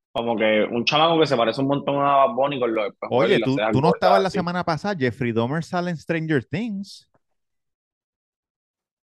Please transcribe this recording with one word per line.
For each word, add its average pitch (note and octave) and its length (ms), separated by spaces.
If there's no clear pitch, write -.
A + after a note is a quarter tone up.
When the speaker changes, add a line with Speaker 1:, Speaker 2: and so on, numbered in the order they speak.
Speaker 1:
Como A#2 220
que G#2+ 340
un A#2 140
chamaco D#3+ 340
que D#3 80
se C3+ 120
parece A#2 240
un C#3 60
montón C#3+ 280
a C#3 300
Bad A#2+ 80
Bunny C3+ 260
con A#2 140
los G#2+ 140
espejuelos - 360
Speaker 2:
Oye, G3 120
Speaker 1:
y - 20
las A2+ 80
Speaker 2:
tú, C3 80
Speaker 1:
cejas A2 180
Speaker 2:
tú C3+ 80
no D#3+ 80
Speaker 1:
cortas, - 80
Speaker 2:
estabas F#3+ 260
la F#3+ 60
Speaker 1:
así. F3+ 100
Speaker 2:
semana F3 260
pasada. F3 340
Jeffrey A#2+ 340
Dahmer B2 320
sale F3+ 260
en E3 60
Stranger D#3+ 480
Things. G3 640